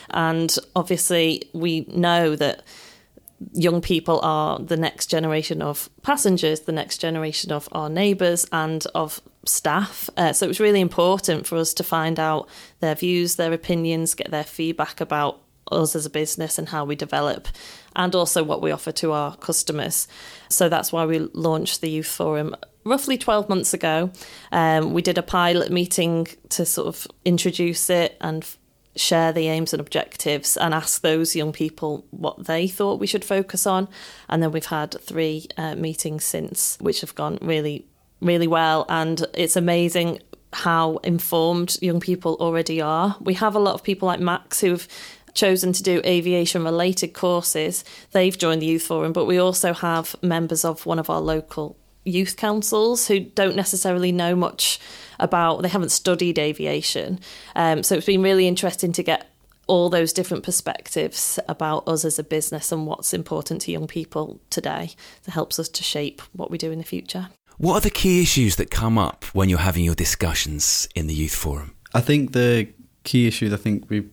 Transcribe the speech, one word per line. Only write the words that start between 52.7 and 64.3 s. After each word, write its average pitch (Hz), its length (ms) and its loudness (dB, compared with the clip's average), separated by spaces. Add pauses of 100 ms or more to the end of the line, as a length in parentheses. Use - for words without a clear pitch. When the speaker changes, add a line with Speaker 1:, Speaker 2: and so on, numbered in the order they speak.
Speaker 1:
who 196 140 4
don't 196 340 0
necessarily 180 560 0
know 175 240 2
much - 460 0 (400)
about, 170 420 2
they 180 60 2
haven't 180 220 0
studied 180 480 2
aviation. 151 800 -2 (340)
Um, 165 280 2
so 190 120 2
it's 165 120 0
been 190 160 4
really 190 260 6
interesting 180 440 0
to 180 100 -2
get - 280 -2 (360)
all 175 220 4
those 170 240 2
different - 300 -4
perspectives - 1040 -4
about 156 400 -2
us 160 180 0
as 156 140 0
a 151 60 -4
business 156 480 -4
and 156 140 -2
what's - 280 -4
important 160 480 -4
to - 80 -6
young 156 160 -4
people 156 540 -6 (100)